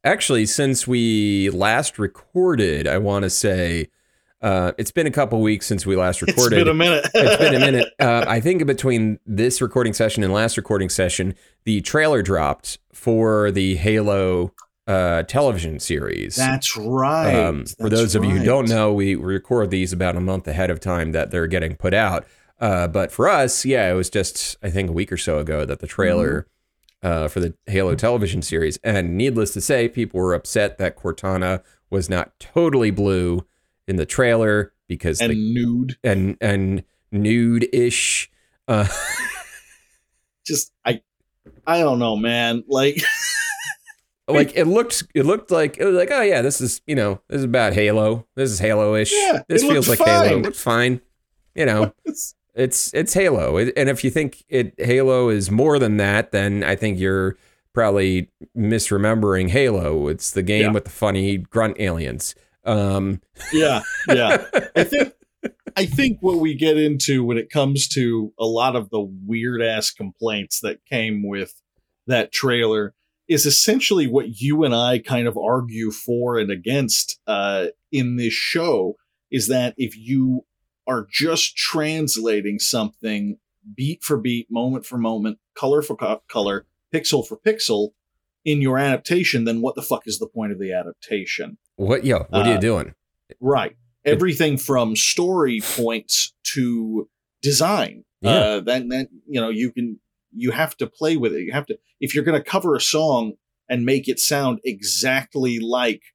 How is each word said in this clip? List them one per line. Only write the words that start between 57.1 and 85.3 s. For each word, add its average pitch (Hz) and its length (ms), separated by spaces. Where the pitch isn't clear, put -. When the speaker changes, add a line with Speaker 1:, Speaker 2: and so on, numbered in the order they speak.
Speaker 1:
probably 98 560
misremembering 104 920
Halo. 90 580
It's - 240
the 98 120
game 104 220
Speaker 2:
Yeah. 104 60
Speaker 1:
with 107 140
the - 60
funny 98 460
grunt 110 420
aliens. 82 560
Um, 98 560
Speaker 2:
Yeah, 147 280
yeah. 170 380
Speaker 1:
<laughs> - 160
Speaker 2:
I - 80
think, - 300
I 196 80
think 262 360
what 180 160
we 160 160
get 151 240
into 143 460
when 117 140
it 113 120
comes 139 400
to 117 480
a 113 80
lot 120 300
of 104 140
the 110 120
weird-ass 110 920
complaints 104 680
that - 260
came 110 400
with 98 280
that 120 260
trailer 113 600
is 156 160
essentially 185 600
what 117 340
you 147 240
and 123 100
I 120 240
kind 120 280
of 113 100
argue 113 540
for 120 460
and 101 140
against, 110 760
uh, 101 400
in 123 260
this 117 160
show, 151 640
is 117 160
that 123 300
if 113 200
you 127 460
are 120 220
just 165 460
translating 113 1040
something 107 760
beat 143 280
for 147 140
beat, 120 320
moment 120 360
for 123 120
moment, 110 400